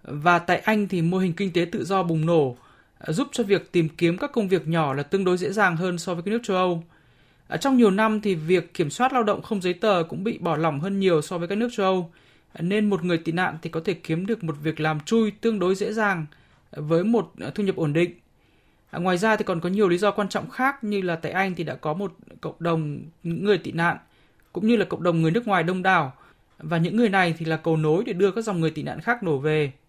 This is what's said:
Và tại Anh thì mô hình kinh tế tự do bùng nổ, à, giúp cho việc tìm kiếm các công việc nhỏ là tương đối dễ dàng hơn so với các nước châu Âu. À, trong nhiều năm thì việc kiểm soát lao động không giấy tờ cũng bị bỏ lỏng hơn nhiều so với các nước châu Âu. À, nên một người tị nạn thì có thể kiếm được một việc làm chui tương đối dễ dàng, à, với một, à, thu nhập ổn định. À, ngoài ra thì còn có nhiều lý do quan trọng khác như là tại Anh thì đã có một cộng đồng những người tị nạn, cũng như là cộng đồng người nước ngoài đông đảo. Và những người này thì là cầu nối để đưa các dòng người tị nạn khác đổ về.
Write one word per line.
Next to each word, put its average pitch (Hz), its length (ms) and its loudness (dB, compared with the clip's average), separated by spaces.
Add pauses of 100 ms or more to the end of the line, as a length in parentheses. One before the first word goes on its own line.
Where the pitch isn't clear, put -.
Và 165 360 2
tại 170 200 0
Anh 214 280 2
thì 180 140 -2
mô 175 160 2
hình 185 160 0
kinh 185 200 -4
tế 175 180 2
tự 131 120 -4
do 190 200 0
bùng 165 220 0
nổ, 147 320 2 (420)
à, - 140 -6
giúp 240 180 0
cho 240 120 -2
việc 196 280 0
tìm 165 180 2
kiếm 170 280 0
các 285 140 -4
công 208 160 0
việc 165 200 0
nhỏ 156 260 0
là 147 100 -2
tương 196 200 -2
đối 180 140 2
dễ 180 140 -4
dàng 190 260 2
hơn 180 200 -2
so 175 160 -6
với 170 100 -6
các 202 80 -2
nước 233 120 0
châu 190 140 0
Âu. 175 260 0 (640)
À, - 100 -6
trong 262 200 2
nhiều 220 140 8
năm 214 300 2
thì 196 140 0
việc 165 380 0
kiểm 156 160 -2
soát 262 240 0
lao 247 100 2
động 208 180 0
không 202 200 -4
giấy 180 120 0
tờ 185 360 2
cũng 170 140 -8
bị 160 140 -4
bỏ 170 200 -2
lỏng 156 220 0
hơn 196 200 -2
nhiều 175 220 4
so 175 160 -6
với 170 100 -4
các 202 100 -4
nước 240 180 0
châu 196 100 0
Âu. 185 260 0 (420)
À, - 80 -10
nên 208 280 0
một 180 140 0
người 175 140 2
tị 165 140 -4
nạn 175 300 -2
thì 165 80 -10
có 160 160 -4
thể 196 80 0
kiếm 165 320 -4
được 220 180 -4
một 156 200 -6
việc 156 160 -4
làm 156 200 -2
chui 220 320 2
tương 220 280 -2
đối 185 160 2
dễ 196 180 -4
dàng, 196 320 0 (460)
à, - 100 -12
với 165 220 2
một, 214 360 0
à, 87 160 -8
thu 208 80 -2
nhập 185 120 0
ổn 156 180 0
định. 170 200 2 (800)
À, - 80 -8
ngoài 180 180 0
ra 214 180 2
thì 208 80 -4
còn 180 160 -2
có 175 100 -4
nhiều 196 180 4
lý 175 100 4
do 202 140 2
quan 202 180 -2
trọng - 200 -6
khác 269 340 -2
như 208 180 -2
là 175 140 -2
tại 165 160 -8
Anh 190 240 -2
thì 170 80 -6
đã - 120 -6
có 151 180 -4
một 190 200 -6 (280)
cộng 147 180 -8
đồng 160 420 -2 (220)
những 170 220 -4
người 202 120 4
tị - 140 -6
nạn, 170 260 0 (560)
cũng 185 140 -2
như 233 80 6
là 190 100 2
cộng 165 180 -6
đồng 165 180 4
người 160 100 4
nước 233 160 0
ngoài 185 160 2
đông 180 200 -2
đảo. 170 300 2 (440)
Và 160 200 -4
những 175 180 0
người 240 140 4
này 180 280 2
thì 165 80 -6
là 160 120 0
cầu 160 200 0
nối 156 260 2
để 240 100 -4
đưa 190 180 2
các 226 100 -4
dòng 202 200 -2
người 160 100 2
tị 151 120 -8
nạn 139 180 -8
khác 240 220 -2
đổ 160 140 0
về. 151 340 0 (180)